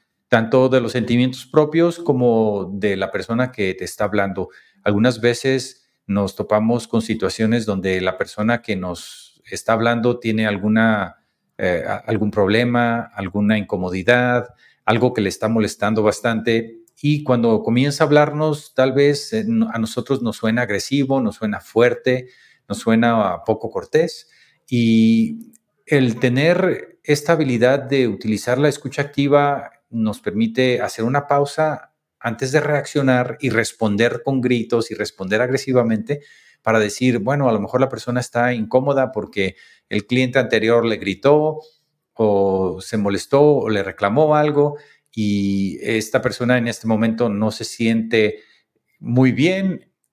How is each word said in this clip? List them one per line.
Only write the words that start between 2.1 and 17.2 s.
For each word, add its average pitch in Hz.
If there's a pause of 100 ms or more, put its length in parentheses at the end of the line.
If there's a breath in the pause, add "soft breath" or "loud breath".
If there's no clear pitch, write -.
de 101
la 95
persona 117
que 98
te 92
está 95
hablando. 98 (340 soft breath)
Algunas 110
veces 120 (160)
nos 101
topamos 110
con 113
situaciones 110
donde 95
la 92
persona 113
que 104
nos -
está -
hablando 117
tiene 110
alguna, 107 (400)
eh, 87
a-, 101
algún 104
problema, 117
alguna 104
incomodidad, 107 (300 soft breath)
algo 117
que -
le 98
está 107
molestando 107
bastante. 113 (240)
Y 147